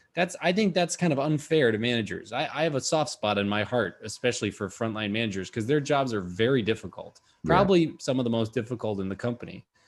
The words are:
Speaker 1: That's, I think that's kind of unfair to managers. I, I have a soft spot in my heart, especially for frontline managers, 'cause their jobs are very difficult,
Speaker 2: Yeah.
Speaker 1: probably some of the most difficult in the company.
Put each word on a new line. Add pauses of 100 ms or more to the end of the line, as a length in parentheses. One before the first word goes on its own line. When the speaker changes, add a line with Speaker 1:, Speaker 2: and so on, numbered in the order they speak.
(160)
Speaker 1:
That's,
I
think
that's
kind
of
unfair
to
managers.
I,
I
have
a
soft
spot
in
my
heart,
especially
for
frontline
managers,
'cause
their
jobs
are
very
difficult, (220)
Speaker 2:
Yeah.
Speaker 1:
probably
some
of
the
most
difficult
in
the
company. (240)